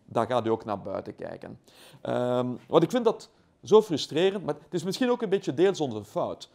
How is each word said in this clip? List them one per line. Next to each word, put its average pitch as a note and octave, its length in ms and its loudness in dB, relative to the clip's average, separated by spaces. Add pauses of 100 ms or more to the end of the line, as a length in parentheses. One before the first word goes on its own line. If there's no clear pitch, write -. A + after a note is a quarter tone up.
dan A2+ 220 0
gaat A#2 200 0
u A2+ 40 2
ook A2+ 140 0
naar G2+ 160 -6
buiten F#2 340 -8
kijken. F2 440 -14 (420)
Ehm, B2 540 -2 (120)
want E3 160 4
ik E3 80 2
vind A#3+ 140 0
dat - 260 0 (320)
zo G3 200 8
frustrerend, F3 600 -2
maar D3+ 100 -4 (100)
het - 100 -8
is E3 100 -4
misschien B3 260 0
ook B3 120 -2
een G#3+ 60 -2
beetje F3+ 260 -2
deels F3+ 260 2
onze A2 240 -4
fout. A2 500 -6